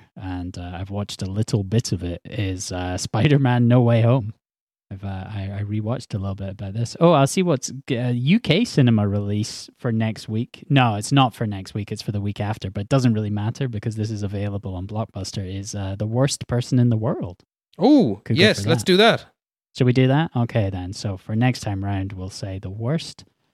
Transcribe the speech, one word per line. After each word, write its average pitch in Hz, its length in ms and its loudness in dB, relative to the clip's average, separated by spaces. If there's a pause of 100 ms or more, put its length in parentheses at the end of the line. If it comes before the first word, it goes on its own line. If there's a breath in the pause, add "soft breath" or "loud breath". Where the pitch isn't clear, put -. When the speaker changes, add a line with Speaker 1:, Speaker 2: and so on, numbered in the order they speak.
(160)
Speaker 1:
and, 90 420 -10
uh, 87 160 -10
I've 98 160 -10
watched 101 320 -8
a 101 80 -6
little 104 340 -2
bit 110 280 -2
of 92 120 -4
it, 87 220 -6
is, 95 460 -6
uh, 90 260 -4
Spider-Man 123 720 2
No 123 140 6
Way 117 200 4
Home. 117 320 2 (560)
I've, 98 140 -12
uh, 95 240 -8
I, 98 320 -8
I 104 40 -4
rewatched 107 520 -4
a - 20 -4
little 95 160 -4
bit 95 160 -8
about 98 240 -10
this. 117 260 -4
Oh, 170 120 6
I'll 139 160 6
see 190 160 0
what's 160 280 0 (140)
g-, 123 140 -2
uh, 123 100 -2
U 127 300 2
K 190 260 2
cinema 117 420 4
release 104 720 -4
for 123 140 -4
next 110 360 -4
week. 113 400 -6
No, 127 280 4
it's 107 160 -4
not 131 240 4
for 120 100 -4
next 98 300 -8
week. 104 160 -6
It's 104 100 -8
for - 100 -6
the 101 100 -4
week 104 180 -6
after, 101 320 -4
but 104 100 -6
it 98 80 -10
doesn't 127 240 4
really 107 160 -2
matter 107 380 -4
because 110 280 -6
this 107 140 -2
is 104 140 -6
available 101 500 -6
on 92 140 -8
Blockbuster, 104 600 -8
is, 98 280 -10
uh, 98 200 -6
The 107 120 -4
Worst 123 400 0
Person 123 320 0
in 120 100 4
the 113 80 2
World. 107 460 -6 (340)
Speaker 2:
Oh, 208 480 4
Speaker 1:
Could 117 120 0
go 160 40 4
Speaker 2:
yes, 185 220 4
Speaker 1:
for 101 60 0
Speaker 2:
let's 151 120 2
Speaker 1:
that. - 60 -2
Speaker 2:
do 180 100 6
that. 208 300 4 (500)
Speaker 1:
Shall 127 80 4
we 123 80 6
do 131 140 6
that? 147 280 2
Okay, 117 360 0
then. 90 220 -8
So 98 240 -6
for - 180 -8
next 123 240 2
time 98 260 -4
round, 98 280 -4
we'll 92 180 -10
say 95 260 -10
The 95 140 -10
Worst 117 540 -6 (280)